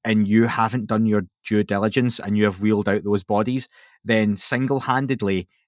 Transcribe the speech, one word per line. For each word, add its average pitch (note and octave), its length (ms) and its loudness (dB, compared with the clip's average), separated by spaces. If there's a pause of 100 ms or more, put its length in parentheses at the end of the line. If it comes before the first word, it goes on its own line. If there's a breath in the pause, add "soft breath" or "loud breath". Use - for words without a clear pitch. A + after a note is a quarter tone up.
and G#2+ 240 2
you A2 180 6
haven't A2+ 420 -2
done A2 200 0
your G#2 160 2 (240)
due G#2 160 2
diligence A2 560 0
and G#2 180 -2
you G#2+ 80 4
have F#2+ 160 -2
wheeled G#2 280 0
out G2+ 140 0
those G2+ 200 0
bodies, A2+ 440 -2 (360 soft breath)
then G#2+ 340 2
single-handedly B2+ 1120 -2 (200)